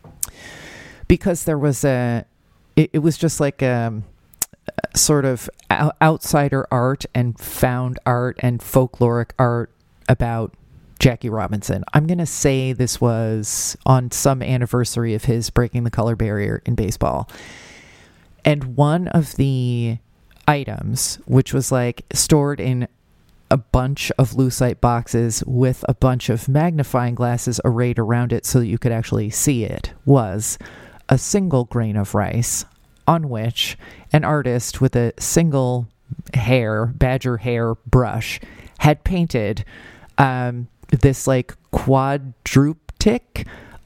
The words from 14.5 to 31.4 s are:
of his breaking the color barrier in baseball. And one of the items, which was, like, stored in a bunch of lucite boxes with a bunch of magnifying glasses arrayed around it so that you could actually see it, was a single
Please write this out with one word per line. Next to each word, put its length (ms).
of 120
his 240
breaking 340
the 60
color 260
barrier 500
in 80
baseball. 540
And 320
one 320
of 280
the 600
items, 800
which 260
was, 180
like, 420
stored 480
in 280
a 60
bunch 640
of 140
lucite 480
boxes 680
with 420
a 60
bunch 340
of 200
magnifying 680
glasses 500
arrayed 340
around 340
it 140
so 140
that 60
you 120
could 140
actually 380
see 340
it, 280
was 540
a 100
single 460